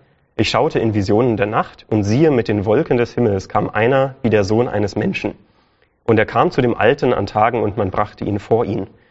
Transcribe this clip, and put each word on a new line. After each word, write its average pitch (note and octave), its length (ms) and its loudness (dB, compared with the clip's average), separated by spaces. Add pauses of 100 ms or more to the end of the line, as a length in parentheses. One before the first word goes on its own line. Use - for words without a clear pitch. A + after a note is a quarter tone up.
(340)
„Ich - 160 0
schaute C#3 300 0
in A2 120 0
Visionen G#2+ 440 2
der G2+ 100 0
Nacht, A#2+ 420 -6
und G#2+ 140 0
siehe, C3+ 300 2
mit A#2 160 0
den G2+ 160 0
Wolken B2 320 0
des A#2 180 -2
Himmels G#2 340 -2
kam - 220 -2
einer C3 520 0
wie A2+ 80 0
der G#2 120 4
Sohn A2 240 2
eines G#2 300 -2
Menschen. - 380 -4 (680)
Und A2 160 2
er G#2+ 80 2
kam B2+ 240 0
zu C#3 100 -2
dem B2 140 2
Alten A#2+ 380 2
an G2+ 140 -2
Tagen, A2 360 0
und G#2 140 -2
man G2 160 -2
brachte - 320 -4
ihn G#2 160 -4
vor - 240 0
ihn. F#2+ 240 -6 (220)